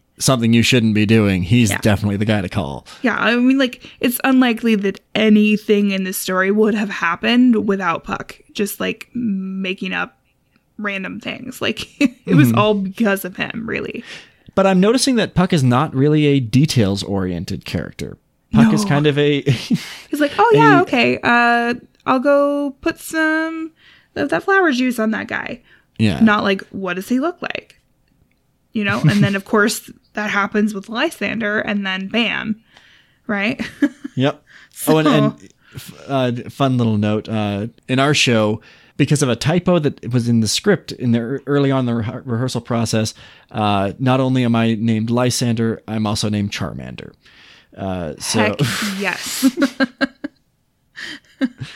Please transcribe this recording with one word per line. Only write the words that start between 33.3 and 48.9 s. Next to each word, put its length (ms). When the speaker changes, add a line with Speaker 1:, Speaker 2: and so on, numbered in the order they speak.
Speaker 2:
<laughs> 320
Speaker 1:
Yep. 280
Speaker 2:
So 220
Speaker 1:
Oh, 60
and, 80
and 420
f-, 180
uh, 240
fun 300
little 180
note. 320
Uh, 380
in 120
our 160
show, 480
because 260
of 60
a 80
typo 420
that 320
was 160
in 140
the 80
script 440
in 200
the 60
ear-, 260
early 260
on 100
in 140
the 80
rehe-, 220
rehearsal 380
process, 500
uh, 480
not 220
only 220
am 140
I 240
named 300
Lysander, 760
I'm 200
also 240
named 200
Charmander. 600
Uh, 420
so 220
Speaker 2:
Heck 200